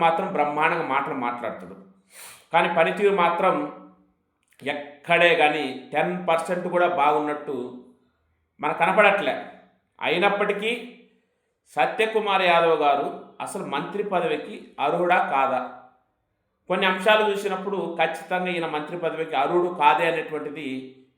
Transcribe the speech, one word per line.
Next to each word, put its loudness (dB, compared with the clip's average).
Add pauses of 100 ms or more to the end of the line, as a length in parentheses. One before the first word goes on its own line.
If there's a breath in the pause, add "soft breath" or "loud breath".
మాత్రం 2 (100)
బ్రహ్మాండంగా 0
మాటలు -2 (100)
మాట్లాడుతాడు, -8 (760 loud breath)
కానీ 4 (100)
పనితీరు 4 (100)
మాత్రం 2 (1080)
ఎక్కడే 0 (120)
కానీ 2 (280)
టెన్ 0 (160)
పర్సెంట్ -2
కూడా 4 (120)
బాగున్నట్టు 0 (1040)
మనకు -2
కనపడట్లే. 2 (640)
అయినప్పటికీ 0 (1040)
సత్యకుమార్ 0
యాదవ్ 4
గారు 2 (380)
అసలు -8 (120)
మంత్రి -6 (100)
పదవికి -2 (320)
అర్హుడా 4 (140)
కాదా? 2 (1080)
కొన్ని 0
అంశాలు 6
చూసినప్పుడు -4 (220)
ఖచ్చితంగా -2
ఈయన -2
మంత్రి -8 (100)
పదవికి -4 (100)
అర్హుడు 2 (120)
కాదే 4
అనేటువంటిది -6 (500)